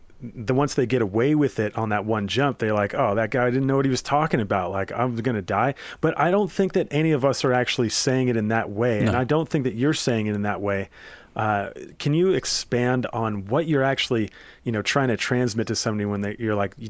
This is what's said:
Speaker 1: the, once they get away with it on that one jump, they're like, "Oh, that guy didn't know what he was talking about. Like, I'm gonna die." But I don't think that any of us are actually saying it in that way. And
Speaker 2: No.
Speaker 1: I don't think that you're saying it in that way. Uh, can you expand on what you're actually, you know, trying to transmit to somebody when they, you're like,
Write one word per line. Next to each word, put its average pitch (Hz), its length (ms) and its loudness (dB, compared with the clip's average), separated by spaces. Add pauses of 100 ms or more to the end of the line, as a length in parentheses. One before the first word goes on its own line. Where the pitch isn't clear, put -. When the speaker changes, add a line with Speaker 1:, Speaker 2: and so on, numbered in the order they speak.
(220)
Speaker 1:
the, 120 320 -4
once 139 200 0
they 131 120 2
get 120 160 2
away 113 320 2
with 147 240 2
it 107 180 -2
on 110 120 -2
that 104 160 0
one 107 240 -2
jump, 127 300 0
they're 107 140 0
like, 104 220 0
"Oh, 110 220 2
that 110 140 0
guy 123 200 2
didn't 131 160 0
know 135 100 2
what 139 80 4
he 135 60 2
was 123 120 0
talking 151 380 2
about. 95 300 0
Like, 98 220 -4
I'm 117 240 0
gonna 113 260 -2
die." 107 320 0 (260)
But - 180 0
I 156 120 2
don't 202 200 2
think 196 240 0
that 180 180 2
any 156 180 2
of 135 140 2
us 135 200 2
are 131 80 4
actually 123 360 2
saying 131 400 2
it 117 80 2
in 107 120 0
that 110 220 0
way. 107 300 0
And 104 120 2
Speaker 2:
No. 117 60 2
Speaker 1:
I 127 60 2
don't 151 240 0
think 143 160 0
that 120 100 -2
you're 139 200 2
saying 113 320 0
it 104 100 0
in 101 60 -2
that 101 180 -2
way. 98 280 -2 (460)
Uh, 107 360 -2 (280)
can 147 160 0
you 180 160 4
expand 123 800 0
on 107 340 -2
what 143 200 0
you're 143 160 2
actually, 127 480 0 (340)
you 120 80 -2
know, 107 80 -2
trying 131 280 0
to 110 80 0
transmit 117 500 0
to 113 80 -2
somebody 104 320 -2
when 101 160 -2
they, 104 160 -6
you're 110 160 -2
like, 101 200 -2 (160)